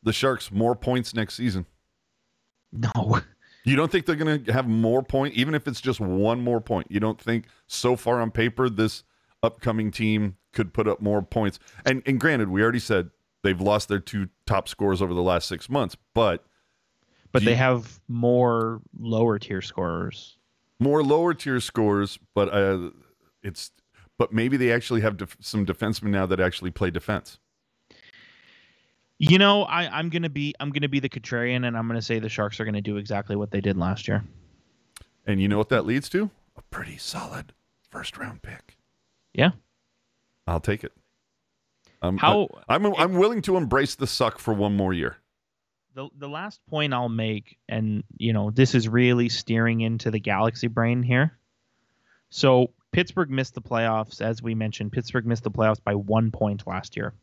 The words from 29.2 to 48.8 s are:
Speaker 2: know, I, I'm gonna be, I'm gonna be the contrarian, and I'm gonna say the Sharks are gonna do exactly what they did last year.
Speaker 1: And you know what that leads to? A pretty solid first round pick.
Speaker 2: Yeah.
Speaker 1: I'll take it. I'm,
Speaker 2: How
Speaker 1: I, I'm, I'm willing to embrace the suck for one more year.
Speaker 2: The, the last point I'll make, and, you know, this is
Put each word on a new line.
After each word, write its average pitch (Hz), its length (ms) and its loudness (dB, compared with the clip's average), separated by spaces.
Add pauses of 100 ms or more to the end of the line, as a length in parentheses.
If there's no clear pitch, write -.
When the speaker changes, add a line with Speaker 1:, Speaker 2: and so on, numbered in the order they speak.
Speaker 2:
know, 202 260 6
I, 170 220 -2 (120)
I'm 165 120 -4
gonna 165 200 -4
be, 147 300 -4
I'm 143 120 -4
gonna 143 180 -2
be 139 100 0
the 135 100 -4
contrarian, 123 560 -4
and 117 120 -2
I'm 113 100 -4
gonna 117 140 -2
say 113 180 -2
the 110 100 -6
Sharks 104 300 -4
are 113 60 -2
gonna 104 160 -4
do 101 160 -4
exactly 101 380 -6
what 104 160 -4
they 101 100 -2
did 95 160 0
last 92 300 -4
year. 104 160 -2 (1040)
Speaker 1:
And 98 160 0
you 98 60 2
know 104 100 2
what 107 120 0
that - 160 2
leads 127 240 -2
to? 202 200 -2 (280)
A - 60 -20
pretty - 340 -14
solid - 560 -12 (360)
first - 280 -14
round - 240 -12
pick. - 340 -18 (580)
Speaker 2:
Yeah. 165 180 4 (960)
Speaker 1:
I'll 82 140 -2
take 104 240 -4
it. - 80 -14 (1120)
I'm, 92 160 -2
Speaker 2:
How 185 320 4 (180)
Speaker 1:
I, - 80 2
I'm, 196 100 0 (100)
I'm 175 180 2
willing 202 300 4
to 185 120 2
embrace 139 400 2
the 131 120 -4
suck - 320 0
for 117 140 -2
one 101 220 2
more 95 180 0
year. 73 240 -4 (800)
Speaker 2:
The, 135 220 -14
the 143 100 -14
last 170 400 -12
point 151 260 0
I'll 123 140 -2
make, 110 500 -4 (120)
and, 107 340 -2 (140)
you 113 160 0
know, 104 180 0
this 131 240 4
is 113 140 2